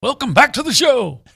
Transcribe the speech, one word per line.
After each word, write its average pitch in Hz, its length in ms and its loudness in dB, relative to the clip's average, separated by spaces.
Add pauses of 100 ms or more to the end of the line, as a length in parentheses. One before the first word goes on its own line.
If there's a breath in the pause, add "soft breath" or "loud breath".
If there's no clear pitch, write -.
Welcome 262 320 -6
back 254 200 4
to - 100 -8
the 277 100 -6
show. 233 500 0 (140)